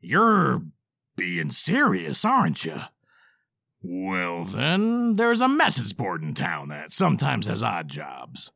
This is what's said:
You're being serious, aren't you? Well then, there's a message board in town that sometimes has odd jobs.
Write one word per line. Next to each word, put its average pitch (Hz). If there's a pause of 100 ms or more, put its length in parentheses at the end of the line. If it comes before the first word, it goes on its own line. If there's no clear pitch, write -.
You're 180 (520)
being 87
serious, 190
aren't 226
you? - (1000)
Well 90
then, 202
there's 233
a 262
message 269
board 165
in 151
town 139
that 151
sometimes 139
has -
odd 90
jobs. 71